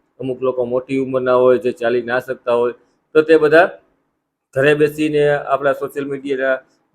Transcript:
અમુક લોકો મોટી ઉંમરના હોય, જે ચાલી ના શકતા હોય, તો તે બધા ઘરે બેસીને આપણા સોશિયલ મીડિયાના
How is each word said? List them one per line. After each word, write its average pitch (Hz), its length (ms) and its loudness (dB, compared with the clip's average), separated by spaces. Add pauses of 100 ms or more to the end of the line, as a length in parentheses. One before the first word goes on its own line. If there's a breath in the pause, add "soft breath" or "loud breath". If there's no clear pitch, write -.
(200)
અમુક 131 220 -8
લોકો 127 240 -2
મોટી 127 340 -4
ઉંમરના 127 360 -2
હોય, 127 240 4
જે 123 140 -4
ચાલી 117 300 -4
ના 120 160 -4
શકતા 123 360 -4
હોય, 120 180 0 (420)
તો 156 60 4
તે 160 160 6
બધા 156 300 4 (840)
ઘરે 139 220 2
બેસીને 147 500 0
આપણા 139 480 0
સોશિયલ 139 320 -8
મીડિયાના 135 520 -4 (380)